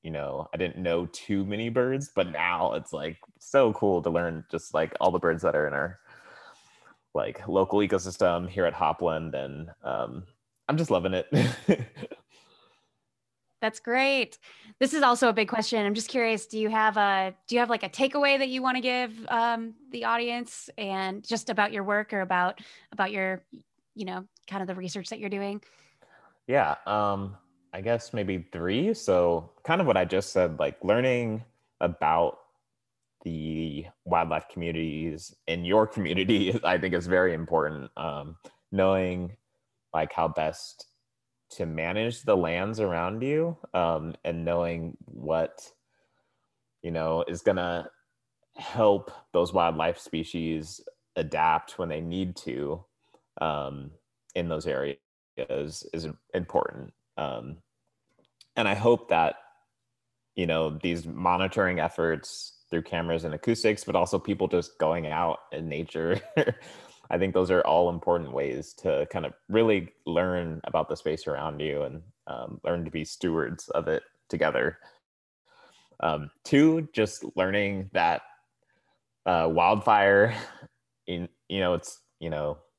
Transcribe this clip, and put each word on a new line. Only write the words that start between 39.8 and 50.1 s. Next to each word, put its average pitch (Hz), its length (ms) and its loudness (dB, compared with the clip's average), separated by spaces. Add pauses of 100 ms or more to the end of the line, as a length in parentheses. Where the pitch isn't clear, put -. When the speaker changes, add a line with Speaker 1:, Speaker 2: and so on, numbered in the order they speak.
Speaker 1:
like, 78 180 0
how 82 140 0
best 78 600 -6 (640)
to 92 160 -6
manage 90 560 -4
the 110 120 4
lands 92 460 0
around 92 420 0
you, 156 360 0 (160)
um, 82 400 0 (100)
and 85 180 -4
knowing 85 600 -2
what, 78 680 -4 (1120)
you 87 80 -6
know, 80 380 0
is 87 140 -8
gonna 87 480 0 (680)
help 104 560 2 (220)
those 87 180 2
wildlife 85 460 2
species 80 840 -6 (360)